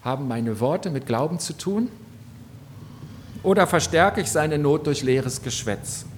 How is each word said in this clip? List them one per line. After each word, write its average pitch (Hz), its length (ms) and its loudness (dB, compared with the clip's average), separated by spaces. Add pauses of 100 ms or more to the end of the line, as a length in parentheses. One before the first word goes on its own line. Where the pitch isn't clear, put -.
Haben 131 260 -2
meine 117 320 -2
Worte 165 300 2
mit 135 160 -4
Glauben 147 320 0
zu - 140 -6
tun? 208 380 -2 (1500)
Oder 190 240 6
verstärke 180 560 4
ich 127 80 -2
seine 156 260 2
Not 147 300 4
durch 143 160 0
leeres 127 400 0
Geschwätz? - 640 -4 (120)